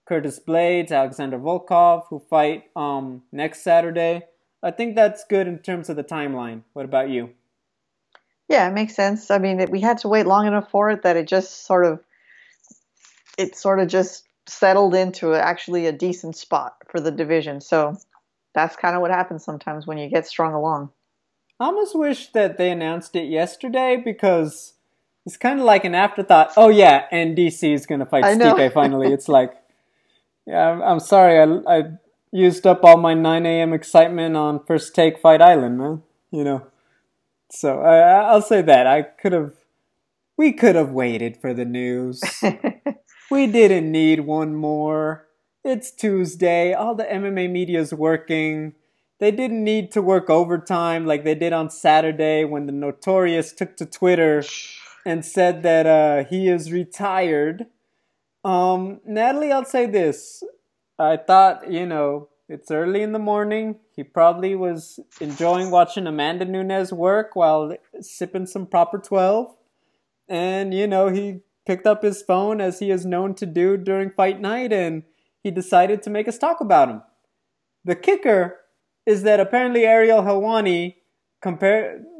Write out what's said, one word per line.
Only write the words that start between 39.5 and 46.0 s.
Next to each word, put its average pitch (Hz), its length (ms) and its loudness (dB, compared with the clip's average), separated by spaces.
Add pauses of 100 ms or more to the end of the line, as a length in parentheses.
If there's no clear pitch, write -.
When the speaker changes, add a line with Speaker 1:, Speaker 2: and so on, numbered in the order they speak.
Speaker 1:
we 302 160 2
could 202 240 4
have 147 160 0
waited 117 460 -4
for 127 160 -6
the 120 120 -6
news. 123 640 -6
Speaker 2:
<laughs> - 60 -10 (960)
Speaker 1:
We 277 160 0
didn't 190 440 4
need 156 280 2
one 156 340 -4
more. 151 720 -6 (380)
It's 262 260 -6
Tuesday. 175 840 -2